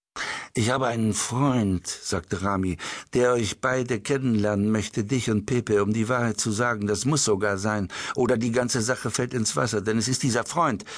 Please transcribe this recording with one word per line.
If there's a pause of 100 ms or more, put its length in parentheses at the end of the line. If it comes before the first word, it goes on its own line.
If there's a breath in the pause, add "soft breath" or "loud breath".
(540 loud breath)
„Ich
habe
einen
Freund“,
sagte
Rami, (360 loud breath)
„der
euch
beide
kennenlernen
möchte,
dich
und
Pepe,
um
die
Wahrheit
zu
sagen,
das
muss
sogar
sein, (280 loud breath)
oder
die
ganze
Sache
fällt
ins
Wasser,
denn
es
ist
dieser
Freund, (140 loud breath)